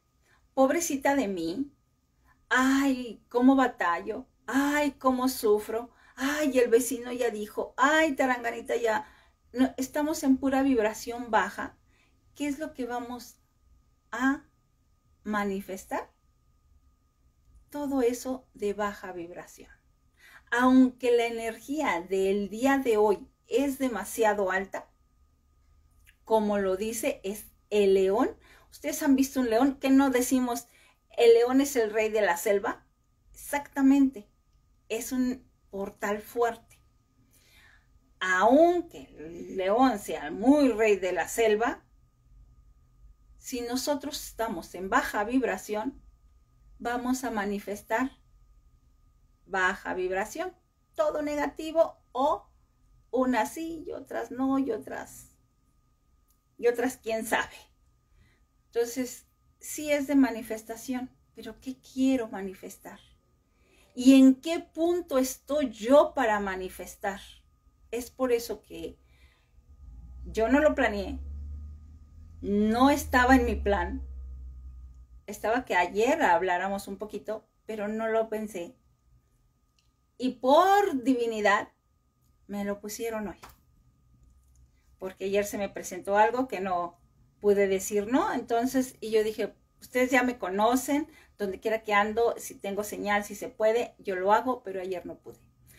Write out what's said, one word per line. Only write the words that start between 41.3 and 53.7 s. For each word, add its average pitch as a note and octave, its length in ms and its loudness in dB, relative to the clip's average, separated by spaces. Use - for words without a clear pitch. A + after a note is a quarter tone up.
si - 240 -10
nosotros C#4 640 -6
estamos A3 500 -8
en F#3 140 -8
baja A#3 360 0
vibración, A3 760 -4
vamos B3 460 -4
a A#3 60 -4
manifestar G#3 800 -4
baja F#3 480 -2
vibración, F#3 640 -4
todo D#4 260 -2
negativo D4 800 -2
o C4+ 360 0
unas B3+ 420 0
sí E4 340 -10